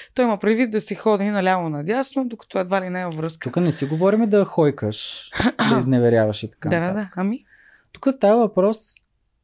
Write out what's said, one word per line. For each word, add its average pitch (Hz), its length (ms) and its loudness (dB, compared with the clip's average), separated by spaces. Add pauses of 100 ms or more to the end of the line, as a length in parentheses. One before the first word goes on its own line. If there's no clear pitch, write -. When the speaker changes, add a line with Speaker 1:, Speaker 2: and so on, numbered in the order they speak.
(140)
Speaker 1:
той 254 120 2
има 214 140 0
предвид 220 320 0
да 214 100 -2
си - 140 -6
ходи 208 300 0
наляво 185 440 0
надясно, 220 560 -4
докато 226 340 -8
едва 190 220 -2
ли 185 80 -6
не 180 120 -4
е 180 60 -6
връзка. 160 360 -6
Speaker 2:
Тук 123 140 -6
не 175 140 4
си 151 140 -4
говорим 185 360 2
да 208 240 4
хойкаш, - 880 -2 (120)
Speaker 1:
<clears throat> - 260 0
Speaker 2:
да 127 80 4
изневеряваш 120 680 2
и 107 80 -8
така - 180 -8
Speaker 1:
Да, 170 60 2
да, 165 60 0
да. 175 60 -2
Speaker 2:
нататък. 196 280 -6
Speaker 1:
Ами? 202 300 -4 (460)
Speaker 2:
Тук - 180 -10
става 262 280 4
въпрос, 214 400 2 (680)